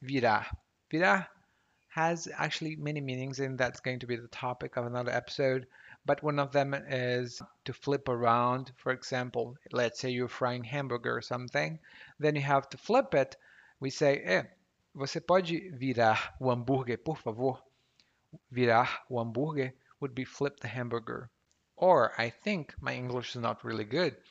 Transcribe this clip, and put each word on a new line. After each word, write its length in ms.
virar. 440
Virar 380
has 360
actually 400
many 240
meanings, 380
and 200
that's 220
going 200
to 60
be 100
the 120
topic 480
of 100
another 260
episode. 540
But 160
one 160
of 120
them 220
is 720
to 80
flip 340
around. 680
For 140
example, 680
let's 300
say 100
you're 180
frying 360
hamburger 500
or 60
something, 580
then 180
you 40
have 300
to 80
flip 360
it. 220
We 100
say, 340
"Eh, 200
você 240
pode 400
virar 400
o 60
hambúrguer, 580
por 120
favor?" 420
Virar 380
o 60
hambúrguer 560
would 140
be 100
flip 360
the 80
hamburger. 600
Or, 400
I 140
think 500
my 140
English 420
is 60
not 200
really 220
good, 320